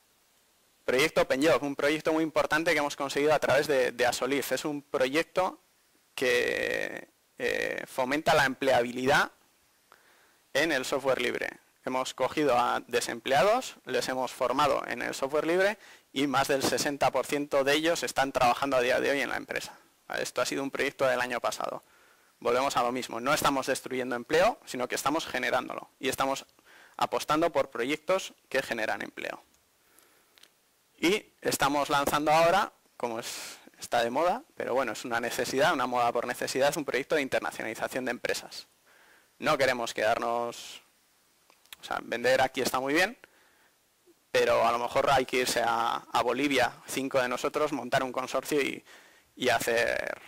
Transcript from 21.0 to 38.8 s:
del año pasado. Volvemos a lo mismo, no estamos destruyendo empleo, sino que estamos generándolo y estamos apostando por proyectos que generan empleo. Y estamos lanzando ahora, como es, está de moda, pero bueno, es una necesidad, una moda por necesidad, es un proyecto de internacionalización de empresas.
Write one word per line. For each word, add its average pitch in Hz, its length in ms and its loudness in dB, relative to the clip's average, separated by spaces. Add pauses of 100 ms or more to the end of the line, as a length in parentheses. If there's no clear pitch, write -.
del 123 160 2
año 123 200 -2
pasado. - 420 -6 (560)
Volvemos 123 380 2
a 123 60 2
lo 120 80 0
mismo, 117 280 -6
no 135 160 0
estamos 139 320 0
destruyendo 127 480 -4
empleo, 165 500 2
sino 127 220 -6
que - 80 -4
estamos 156 320 -2
generándolo 123 640 -4 (100)
y 131 100 -2
estamos 135 360 -2 (520)
apostando 151 540 0
por 135 180 2
proyectos 147 640 -2 (160)
que 131 140 0
generan 110 400 -4
empleo. - 400 -10 (1500)
Y - 440 0
estamos 139 480 0
lanzando 147 420 2
ahora, 170 400 4 (260)
como 117 220 -4
es, - 400 -12 (180)
está - 260 -2
de 117 60 0
moda, 175 340 0 (120)
pero - 180 -4
bueno, 123 200 0
es - 120 -10
una 117 140 -2
necesidad, 131 540 0
una 131 120 0
moda 123 260 0
por 120 140 -2
necesidad, 127 440 0
es 151 80 -4
un 147 80 -4
proyecto 139 300 -2
de 151 60 2
internacionalización 117 840 -4
de 120 60 -2
empresas. - 580 -6 (680)